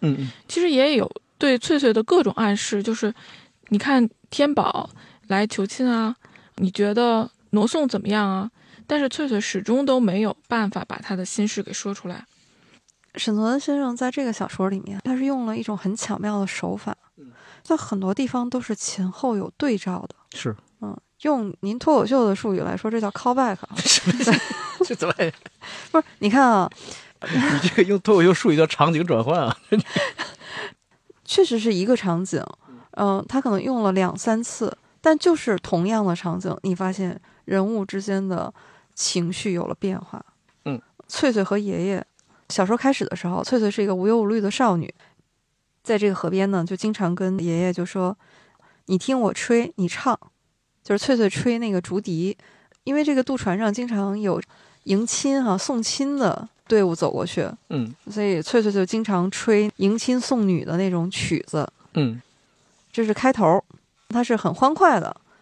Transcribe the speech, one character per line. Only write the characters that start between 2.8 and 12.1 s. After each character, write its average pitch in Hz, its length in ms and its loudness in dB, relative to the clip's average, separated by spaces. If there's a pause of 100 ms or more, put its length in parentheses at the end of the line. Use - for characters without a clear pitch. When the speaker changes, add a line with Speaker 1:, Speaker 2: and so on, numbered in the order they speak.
Speaker 2:
就 226 100 -2
是 220 200 -2 (560)
你 208 80 2
看 247 320 4 (200)
天 285 240 2
宝 - 360 -2 (380)
来 202 200 2
求 196 180 -4
亲 254 240 -2
啊， 226 240 0 (440)
你 185 120 0
觉 202 240 0
得 233 360 2 (220)
罗 214 140 4
宋 302 220 2
怎 226 120 -2
么 208 100 -4
样 208 200 2
啊？ 190 220 -4 (340)
但 294 140 0
是 277 80 2
翠 302 180 -4
翠 233 140 0
始 202 220 -4
终 247 240 0
都 254 160 2
没 196 180 2
有 214 160 0 (140)
办 226 200 0
法 180 160 -8
把 - 120 -12
她 - 180 -8
的 185 80 -6
心 208 240 -2
事 214 160 -4
给 - 80 -12
说 196 220 -8
出 185 160 -12
来。 - 160 -14 (920)